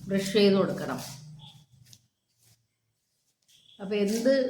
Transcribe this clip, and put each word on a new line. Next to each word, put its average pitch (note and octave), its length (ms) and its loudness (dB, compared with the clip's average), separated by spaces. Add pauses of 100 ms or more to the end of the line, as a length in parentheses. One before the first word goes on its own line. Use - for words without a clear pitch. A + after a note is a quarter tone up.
ബ്രഷ് G3 280 -2
ചെയ്ത് G3+ 240 4
കൊടുക്കണം. D3 420 -2 (2750)
അപ്പം G#3 180 -4
എന്ത് A3+ 360 2 (180)